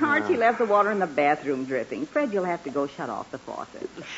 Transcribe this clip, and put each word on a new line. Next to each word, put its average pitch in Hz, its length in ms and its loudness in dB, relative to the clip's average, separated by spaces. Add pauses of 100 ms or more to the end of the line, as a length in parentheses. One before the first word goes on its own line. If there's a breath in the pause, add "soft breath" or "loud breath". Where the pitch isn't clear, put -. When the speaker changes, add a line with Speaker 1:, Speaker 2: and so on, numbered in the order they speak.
Speaker 1:
Uh. 311 60 2
Speaker 2:
Archie 302 300 2
left 233 220 4
the 240 80 2
water 208 260 4
in 208 60 0
the 190 80 0
bathroom 143 580 0
dripping. 131 420 -4
Fred, 294 260 0
you'll 190 120 0
have 175 200 -4
to 143 60 -8
go 139 160 -2
shut 143 240 -8
off 101 200 -8
the 131 80 -10
faucet. - 500 -10 (300)